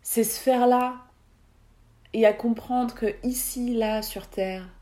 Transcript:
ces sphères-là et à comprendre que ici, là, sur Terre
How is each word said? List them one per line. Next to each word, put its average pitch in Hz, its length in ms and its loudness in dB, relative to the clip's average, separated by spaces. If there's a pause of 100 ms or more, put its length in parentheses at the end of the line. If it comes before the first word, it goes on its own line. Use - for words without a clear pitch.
ces - 220 -2
sphères-là 247 720 2 (1160)
et 220 120 2
à 208 80 8
comprendre 233 600 -2
que 208 200 -2 (100)
ici, 247 500 -4
là, 214 260 0
sur 202 280 -10
Terre 190 400 -6 (140)